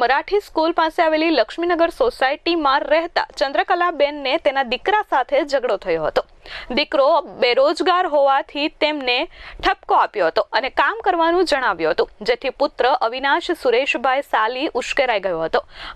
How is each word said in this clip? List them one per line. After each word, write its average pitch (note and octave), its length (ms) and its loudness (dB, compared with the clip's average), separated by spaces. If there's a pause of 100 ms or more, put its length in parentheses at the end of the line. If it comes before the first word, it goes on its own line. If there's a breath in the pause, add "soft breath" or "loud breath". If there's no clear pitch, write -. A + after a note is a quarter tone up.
મરાઠી D4+ 420 0
સ્કૂલ D#4+ 260 0
પાસે E4 320 0
આવેલી D#4+ 360 2
લક્ષ્મીનગર E4+ 500 0
સોસાયટીમાં D4 1040 0
રહેતા E4 320 0 (160)
ચંદ્રકલાબેનને D4 960 0
તેના C4+ 260 0
દીકરા F#4+ 460 -2
સાથે C#4+ 340 0
ઝઘડો B3 400 -2
થયો D#3+ 240 -2
હતો. - 160 0 (540 loud breath)
દીકરો D4 280 2 (360)
બેરોજગાર D4+ 680 2
હોવાથી C#4+ 580 0 (160)
તેમને C#4+ 340 0 (500 loud breath)
ઠપકો G4 300 0
આપ્યો F#3+ 320 2
હતો - 140 0 (160)
અને B3+ 120 -2
કામ F#4+ 360 0
કરવાનું E4+ 400 2
જણાવ્યું G3+ 480 0
હતું, - 160 -2 (120)
જેથી A#3+ 280 -2
પુત્ર C4 400 0 (180)
અવિનાશ C#4 440 -2 (100)
સુરેશભાઈ C4 680 0
સાલી B3+ 360 0 (140)
ઉશ્કેરાઈ B3 380 0
ગયો F3+ 260 -4
હતો - 180 0 (320 loud breath)